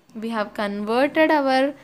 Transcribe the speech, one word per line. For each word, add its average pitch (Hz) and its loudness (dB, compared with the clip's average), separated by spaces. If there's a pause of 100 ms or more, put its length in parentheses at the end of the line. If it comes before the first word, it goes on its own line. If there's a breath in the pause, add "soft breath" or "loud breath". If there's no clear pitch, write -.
(140)
we 226 -8
have 208 -4
converted 226 0
our 277 2 (100 loud breath)